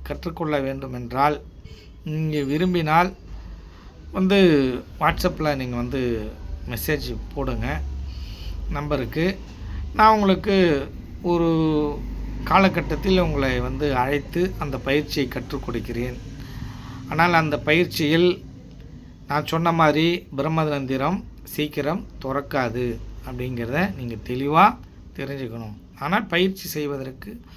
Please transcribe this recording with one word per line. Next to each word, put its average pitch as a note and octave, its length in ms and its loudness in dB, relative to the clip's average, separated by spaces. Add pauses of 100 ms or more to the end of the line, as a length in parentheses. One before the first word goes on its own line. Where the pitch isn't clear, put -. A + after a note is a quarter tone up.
கற்றுக்கொள்ள D3+ 580 -4
வேண்டுமென்றால், C3+ 840 0 (640)
நீங்க D#3 380 0
விரும்பினால் E3 720 4 (1000)
வந்து F#3+ 260 4 (640)
WhatsApp-ல D#3 560 2
நீங்க B2+ 200 -4
வந்து A#2+ 540 -2 (380)
மெசேஜ் B2+ 460 -2 (200)
போடுங்க C3 460 -2 (920)
நம்பருக்கு. D3 680 -2 (560)
நான் A3 200 8
உங்களுக்கு G3 420 4 (640)
ஒரு E3+ 280 4 (920)
காலகட்டத்தில் E3+ 760 4
உங்களை C#3 420 2
வந்து C3 360 0
அழைத்து C#3+ 640 0
அந்த C#3 200 -4
பயிற்சியை C#3 500 0
கற்றுக் B2+ 360 -6
கொடுக்கிறேன். A#2 540 -4 (880)
ஆனால் E3+ 240 4
அந்த D#3 260 4
பயிற்சியில் E3 920 2 (800)
நான் D3 180 0
சொன்ன E3 260 2
மாதிரி E3 540 4 (100)
பிரம்மதந்திரம் D3 880 0 (200)
சீக்கிரம் D3+ 640 -4 (160)
துறக்காது B2+ 760 -2 (280)
அப்படிங்கிறத B2+ 680 -2
நீங்க A#2+ 200 -8 (120)
தெளிவா C#3+ 380 4 (520)
தெரிஞ்சுக்கணும். A#2 600 -8 (220)
ஆனால் F#3 280 0
பயிற்சி F#3 420 0
செய்வதற்கு C#3+ 720 -6 (160)